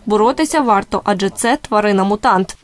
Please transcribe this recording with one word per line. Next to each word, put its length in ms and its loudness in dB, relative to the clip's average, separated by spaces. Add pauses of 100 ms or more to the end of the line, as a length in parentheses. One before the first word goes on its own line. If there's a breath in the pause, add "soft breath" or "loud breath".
боротися 540 0
варто, 440 0
адже 260 -2
це 280 -2 (100)
тварина-мутант. 960 0